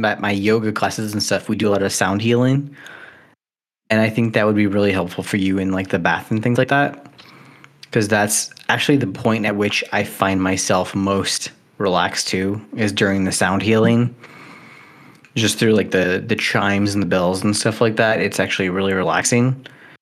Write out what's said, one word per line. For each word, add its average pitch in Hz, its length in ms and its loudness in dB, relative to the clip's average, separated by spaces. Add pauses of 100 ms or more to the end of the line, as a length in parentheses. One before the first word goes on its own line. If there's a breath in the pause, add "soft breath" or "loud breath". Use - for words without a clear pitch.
at 104 160 0
my 104 100 -2
yoga 107 400 0
classes 104 420 -4
and 104 80 -2
stuff, - 280 -2
we 110 60 0
do 107 140 0
a - 20 4
lot 98 120 2
of 95 80 0
sound 98 300 0
healing. 127 540 2 (1120 loud breath)
And 110 120 4
I 110 80 2
think 113 240 0
that 107 120 2
would 107 100 2
be 104 120 2
really 101 240 2
helpful 90 320 -4
for - 140 -4
you 95 200 0
in, 95 140 -2
like, 92 180 -4
the 95 100 0
bath 82 320 -2
and 107 100 0
things 120 160 0
like 127 120 2
that. 139 360 0 (840 loud breath)
'Cause 107 160 0
that's 104 420 0 (200)
actually 127 280 2
the 113 100 0
point 113 380 -2
at 104 120 -2
which 104 340 0
I 104 140 0
find 98 360 0
myself 92 540 0
most 98 560 -2 (260)
relaxed 90 520 0
too, 98 320 -2 (160)
is 107 140 0
during 98 340 0
the 92 80 0
sound 95 300 0
healing. 117 520 4 (1200 loud breath)
Just 110 240 0
through, 113 140 4
like, 98 180 2
the, 92 340 0
the 110 100 -2
chimes 101 580 0
and 101 100 0
the 87 40 -2
bells 92 360 0
and 104 120 0
stuff 107 260 -2
like 113 160 2
that. 110 240 2
It's 95 180 -2
actually 95 300 0
really 95 240 0
relaxing. 95 720 0 (360 loud breath)